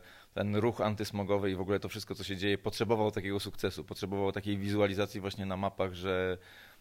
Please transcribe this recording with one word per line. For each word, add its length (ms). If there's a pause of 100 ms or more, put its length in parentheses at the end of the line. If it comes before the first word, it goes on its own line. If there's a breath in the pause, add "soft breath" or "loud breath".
(340 loud breath)
ten 220
ruch 240
antysmogowy 680
i 40
w 60
ogóle 200
to 80
wszystko, 260
co 100
się 120
dzieje, 220
potrzebował 520
takiego 300
sukcesu, 440
potrzebował 480
takiej 260
wizualizacji 640
właśnie 260
na 100
mapach, 380
że 440 (420 loud breath)